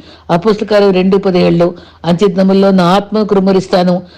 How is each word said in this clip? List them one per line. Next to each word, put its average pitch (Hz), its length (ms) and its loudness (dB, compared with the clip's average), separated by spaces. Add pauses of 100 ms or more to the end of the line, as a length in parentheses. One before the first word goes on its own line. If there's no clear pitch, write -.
(300)
అపొస్తల 202 360 -2
కార్యం 202 260 2
రెండు 185 240 0
పదిహేడులో, 175 580 0 (300)
"అంచెదినముల్లో 190 680 0
నా 185 140 2
ఆత్మను 202 400 0
కుమ్మరిస్తాను. 190 800 0 (160)